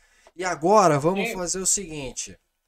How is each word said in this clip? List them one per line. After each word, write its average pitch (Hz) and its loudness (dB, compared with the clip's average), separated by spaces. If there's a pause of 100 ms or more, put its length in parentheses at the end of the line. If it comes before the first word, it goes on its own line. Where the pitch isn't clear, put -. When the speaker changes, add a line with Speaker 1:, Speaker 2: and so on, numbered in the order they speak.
(360)
Speaker 1:
E 175 -8
agora 170 4
vamos 180 -2
Speaker 2:
Sim. 190 -8
Speaker 1:
fazer 180 -6
o 185 -6
seguinte. 151 -6 (300)